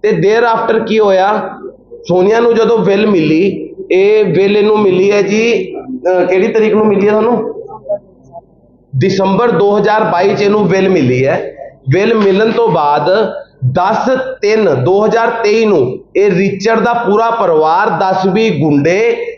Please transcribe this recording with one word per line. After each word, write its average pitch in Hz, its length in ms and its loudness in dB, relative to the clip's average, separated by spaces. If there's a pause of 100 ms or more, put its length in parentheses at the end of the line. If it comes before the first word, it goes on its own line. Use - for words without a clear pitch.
ਤੇ 214 80 0
there 220 480 0
after 226 280 -2
ਕੀ 220 120 0
ਹੋਇਆ, 202 600 0 (500)
ਸੋਨੀਆ 190 320 2
ਨੂੰ 233 140 4
ਜਦੋਂ 226 240 2
ਵਿਲ 196 280 0
ਮਿਲੀ, 170 680 0 (160)
ਇਹ 202 340 4
ਵਿਲ 196 320 2
ਇਹਨੂੰ 214 220 2
ਮਿਲੀ 196 340 2
ਹੈ 208 100 2
ਜੀ, 208 520 -2
ਅਹ, 180 520 -2
ਕਿਹੜੀ 190 220 0
ਤਰੀਕ 220 260 0
ਨੂੰ 220 120 2
ਮਿਲੀ 202 200 2
ਹੈ 208 60 2
ਤੁਹਾਨੂੰ? 220 420 -2 (1400)
ਦਸੰਬਰ 190 540 0
ਦੋ 208 280 2
ਹਜ਼ਾਰ 214 260 0
ਬਾਈ 190 300 0
'ਚ 202 80 -2
ਇਹਨੂੰ 202 260 0
ਵਿਲ 190 200 0
ਮਿਲੀ 131 380 0
ਹੈ। - 280 -4 (380)
ਵਿਲ 214 220 2
ਮਿਲਣ 208 380 2
ਤੋਂ 233 160 0
ਬਾਅਦ 156 640 0 (400)
ਦਸ 196 380 0 (320)
ਤਿੰਨ 202 420 0
ਦੋ 196 200 2
ਹਜ਼ਾਰ 226 260 0
ਤੇਈ 214 340 0
ਨੂੰ 180 400 0 (120)
ਇਹ 202 140 2
ਰਿਚਰਡ 196 500 -2
ਦਾ 233 120 0
ਪੂਰਾ 226 380 0
ਪਰਿਵਾਰ, 175 600 0
ਦਸ 185 360 -2
ਵੀਹ 196 340 0
ਗੁੰਡੇ 165 560 0 (220)